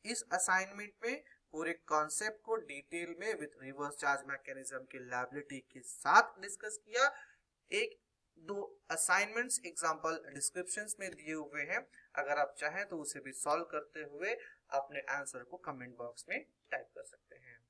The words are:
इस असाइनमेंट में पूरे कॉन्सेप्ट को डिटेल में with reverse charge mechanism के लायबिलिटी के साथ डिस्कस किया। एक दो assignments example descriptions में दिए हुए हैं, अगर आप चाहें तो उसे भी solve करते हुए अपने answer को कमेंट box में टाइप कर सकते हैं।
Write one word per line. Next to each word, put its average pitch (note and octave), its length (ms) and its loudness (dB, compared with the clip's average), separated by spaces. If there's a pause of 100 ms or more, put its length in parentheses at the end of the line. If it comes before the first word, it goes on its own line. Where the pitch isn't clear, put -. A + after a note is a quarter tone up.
इस A#3 180 -4 (100)
असाइनमेंट G3 600 2 (120)
में C4+ 180 -2 (280)
पूरे D#3+ 200 -2 (160)
कॉन्सेप्ट G#3+ 560 2
को A3+ 120 2 (120)
डिटेल E3 520 -6
में G#3+ 200 -2
with D3 240 -8
reverse C#3+ 400 -4
charge C#3 260 4
mechanism C3+ 640 -8
के C3+ 80 -10 (100)
लायबिलिटी B2+ 500 -4 (140)
के C3 80 -16
साथ - 600 6
डिस्कस - 440 -8
किया। A#3+ 220 6 (640)
एक A3 280 0 (380)
दो G3+ 240 -4 (300)
assignments G#3+ 760 4
example D#3+ 560 0 (120)
descriptions F3+ 680 -2
में F#3+ 120 -6
दिए D3+ 220 -8
हुए D3 380 -4
हैं, A3 140 0 (300)
अगर C#3+ 240 2
आप C#3+ 200 2
चाहें E3 300 0
तो F3+ 80 -6
उसे D3 220 -4
भी C3+ 120 -10
solve D3+ 400 2
करते D3+ 320 -4
हुए D3+ 320 -2 (380)
अपने C#3 260 0 (160)
answer C#3 280 -6
को - 140 -12
कमेंट B2+ 400 -8
box A#2+ 320 -10
में G#3+ 100 -2 (320)
टाइप - 240 -4
कर - 80 -12
सकते - 320 -20
हैं। A#2+ 240 -20 (100)